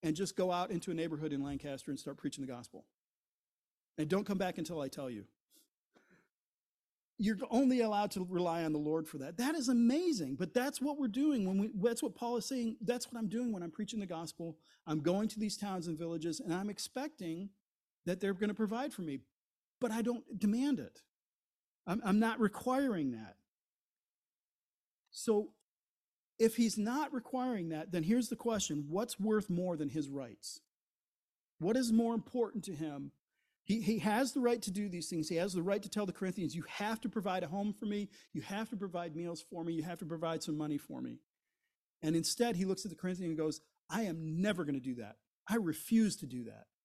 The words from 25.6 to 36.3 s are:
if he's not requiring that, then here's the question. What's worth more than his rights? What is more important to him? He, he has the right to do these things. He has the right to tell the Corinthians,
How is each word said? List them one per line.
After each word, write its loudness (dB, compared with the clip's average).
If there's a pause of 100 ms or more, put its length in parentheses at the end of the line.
if 6
he's 4
not 0
requiring -2
that, -6
then 2
here's 4
the -4
question. 0
What's -2
worth 2
more 0
than 0
his -2
rights? -10 (1000)
What 4
is 2
more 6
important 0
to -6
him? -6 (520)
He, 2
he 2
has 2
the 0
right 4
to -6
do -2
these -6
things. -2
He -2
has 2
the 0
right 0
to -8
tell -2
the -4
Corinthians, -2